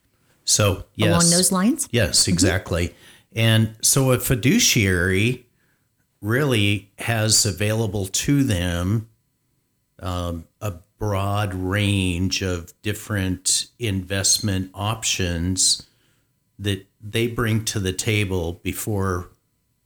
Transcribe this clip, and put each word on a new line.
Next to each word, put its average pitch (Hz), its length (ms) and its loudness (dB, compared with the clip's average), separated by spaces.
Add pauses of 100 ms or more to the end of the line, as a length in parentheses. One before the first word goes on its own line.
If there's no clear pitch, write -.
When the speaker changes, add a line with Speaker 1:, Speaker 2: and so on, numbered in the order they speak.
(440)
Speaker 1:
So, 98 400 2 (100)
yes. 107 140 2
Speaker 2:
Along 170 220 4
those 180 200 4
lines? 196 400 0
Speaker 1:
Yes, 117 320 2
Speaker 2:
Mm-hmm. 98 100 2
Speaker 1:
exactly. 87 600 0 (400)
And 110 480 2
so 131 300 4
a 120 60 2
fiduciary 107 1300 2 (720)
really 107 800 0
has 110 480 0
available 104 600 -2
to 143 380 0
them, 90 640 -2 (920)
um, 87 440 -6 (160)
a 104 140 -6 (240)
broad 101 560 -2
range 92 880 0
of 90 300 -4 (100)
different 98 840 -4 (120)
investment 95 960 -2
options 95 1120 -2 (720)
that 101 280 -4 (140)
they 113 260 -2
bring 110 380 0
to - 160 -4
the 92 120 -2
table 92 720 -2
before. 95 640 -4 (580)